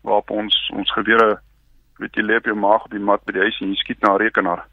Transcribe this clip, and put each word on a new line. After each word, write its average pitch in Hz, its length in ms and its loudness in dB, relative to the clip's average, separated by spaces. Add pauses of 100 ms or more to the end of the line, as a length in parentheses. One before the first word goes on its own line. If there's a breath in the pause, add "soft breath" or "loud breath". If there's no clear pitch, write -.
waarop 104 280 0
ons, 107 440 -2
ons - 180 -4
gewere, 110 480 2 (580)
weet - 160 -10
jy, 110 80 -2
lê 110 140 0
op 117 80 -2
jou 110 120 -2
maag 104 280 2
op - 60 -18
die 107 100 -8
mat 101 240 0
by 101 80 -8
die 92 100 -2
huis 110 180 -2
en 95 80 -6
jy 98 80 -4
skiet - 260 -6
na 101 120 4
'n 98 40 2
rekenaar. 98 540 0